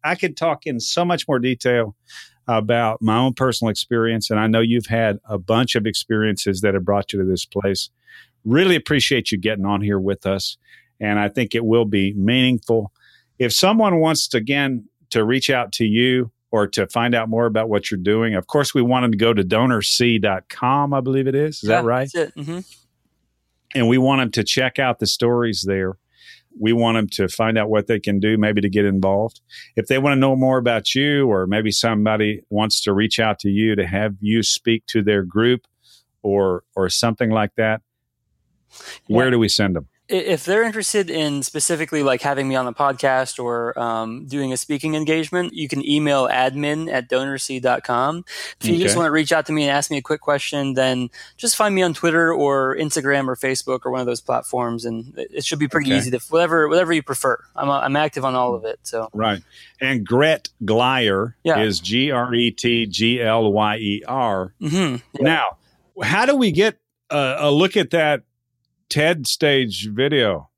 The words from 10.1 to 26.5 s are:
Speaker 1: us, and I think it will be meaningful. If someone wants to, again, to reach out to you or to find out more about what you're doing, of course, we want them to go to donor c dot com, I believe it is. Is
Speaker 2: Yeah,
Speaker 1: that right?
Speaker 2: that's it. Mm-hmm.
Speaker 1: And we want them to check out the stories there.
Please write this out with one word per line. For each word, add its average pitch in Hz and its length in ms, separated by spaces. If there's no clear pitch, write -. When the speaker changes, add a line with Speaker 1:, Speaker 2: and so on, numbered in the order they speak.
Speaker 1:
us, 95 320
and 104 180
I 104 120
think 117 260
it 117 100
will 113 200
be 101 280
meaningful. 113 800
If 123 160
someone 196 460
wants 160 300
to, - 80
again, 131 520
to 113 120
reach 127 260
out 123 240
to 117 120
you 123 460
or 104 160
to 98 200
find 120 280
out 113 140
more 117 160
about 110 240
what 101 200
you're 98 100
doing, 107 360
of 90 120
course, 143 260
we 131 80
want 123 220
them 120 80
to 107 60
go 113 160
to 101 120
donor 110 360
c 120 380
dot 101 300
com, 143 440
I 135 60
believe 131 280
it 135 80
is. 151 280
Is 107 60
Speaker 2:
Yeah, 113 80
Speaker 1:
that 117 80
right? 127 280
Speaker 2:
that's - 20
it. 160 200
Mm-hmm. 156 240
Speaker 1:
And 120 120
we 127 120
want 135 220
them 117 100
to 113 120
check 131 360
out 127 180
the 110 80
stories 117 640
there. 95 280